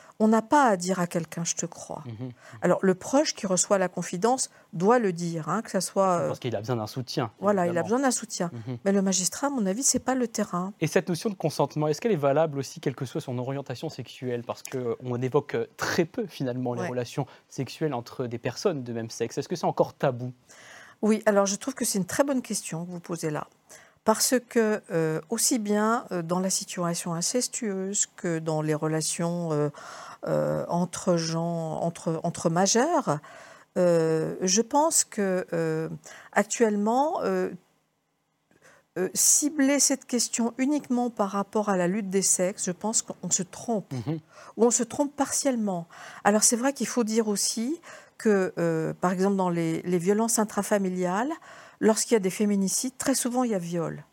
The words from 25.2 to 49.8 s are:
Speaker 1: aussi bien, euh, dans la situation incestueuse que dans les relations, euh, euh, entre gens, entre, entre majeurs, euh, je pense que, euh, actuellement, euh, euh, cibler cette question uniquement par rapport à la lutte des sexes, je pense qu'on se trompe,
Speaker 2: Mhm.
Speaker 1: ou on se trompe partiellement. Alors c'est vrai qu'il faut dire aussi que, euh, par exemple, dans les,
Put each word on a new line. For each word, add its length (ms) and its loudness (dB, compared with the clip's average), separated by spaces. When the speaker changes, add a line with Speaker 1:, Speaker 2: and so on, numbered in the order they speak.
Speaker 1:
aussi 280 0
bien, 540 2
euh, 100 -2
dans 180 0
la 100 0
situation 640 -4
incestueuse 920 -2
que 220 -2
dans 220 0
les 140 0
relations, 800 -2
euh, 180 2
euh, 420 0
entre 480 0
gens, 640 -4
entre, 420 -4
entre 280 -2
majeurs, 680 2
euh, 640 4
je 200 4
pense 420 2
que, 480 -2
euh, 360 0
actuellement, 920 2
euh, 280 0
euh, 180 0
cibler 680 4
cette 240 2
question 540 0
uniquement 520 0
par 200 -2
rapport 380 -2
à 80 2
la 120 4
lutte 220 -2
des 120 2
sexes, 440 0
je 40 0
pense 320 -2
qu'on 280 -10
se 120 0
trompe, 500 -6
Speaker 2:
Mhm. 280 -4
Speaker 1:
ou 100 6
on 40 6
se 140 2
trompe 320 -4
partiellement. 720 -2
Alors 220 4
c'est 120 4
vrai 160 2
qu'il 140 -4
faut 180 0
dire 220 0
aussi 540 -2
que, 400 2
euh, 420 0
par 120 2
exemple, 240 2
dans 140 2
les, 320 0